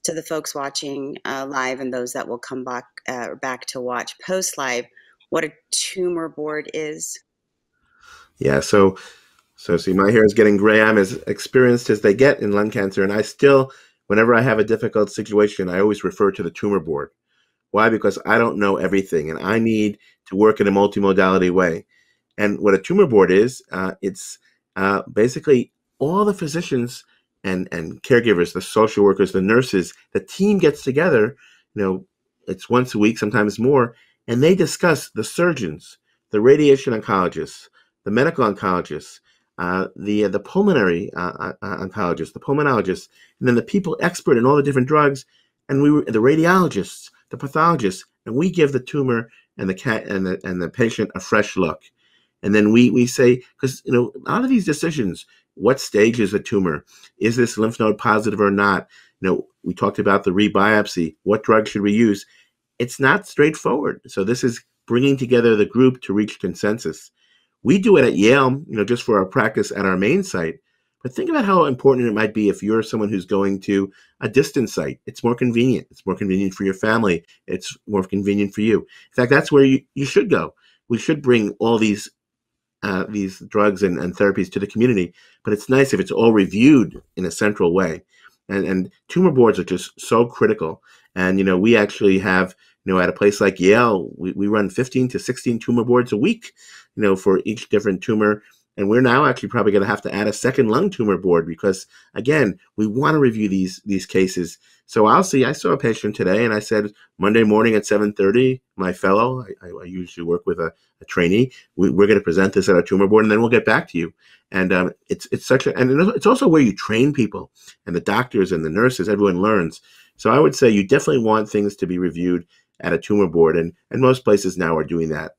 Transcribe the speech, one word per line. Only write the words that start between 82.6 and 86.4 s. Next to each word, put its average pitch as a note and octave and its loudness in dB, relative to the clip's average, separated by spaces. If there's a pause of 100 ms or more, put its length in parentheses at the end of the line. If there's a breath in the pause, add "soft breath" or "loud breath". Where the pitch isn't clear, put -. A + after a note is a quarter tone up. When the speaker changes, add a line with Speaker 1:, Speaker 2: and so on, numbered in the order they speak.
Speaker 2:
uh, F#2+ -4
these G2+ -6
drugs G2+ 0
and, F2+ -2
and F2 -6
therapies G2 0
to - -6
the G2 -4
community, A2 0 (280 soft breath)
but G#2+ -2
it's - -8
nice C3+ 2
if F#2+ -2
it's F#2 -4
all A2+ 4
reviewed G#2+ 4 (140)